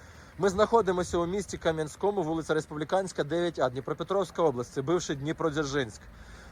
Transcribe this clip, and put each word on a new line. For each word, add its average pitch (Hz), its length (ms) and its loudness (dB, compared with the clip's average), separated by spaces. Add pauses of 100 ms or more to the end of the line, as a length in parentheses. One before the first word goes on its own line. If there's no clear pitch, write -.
(380)
ми 190 120 4
знаходимося 185 680 4
у 170 80 2
місті 185 320 -4
Кам'янському, 165 680 0
вулиця 160 300 -2
Республіканська, 160 680 0
дев'ять 165 360 -2
А, 131 100 4
Дніпропетровська 165 760 -2
область, 123 300 2
це 139 80 -2
бивший 165 340 0
Дніпродзержинськ. 143 840 -2 (500)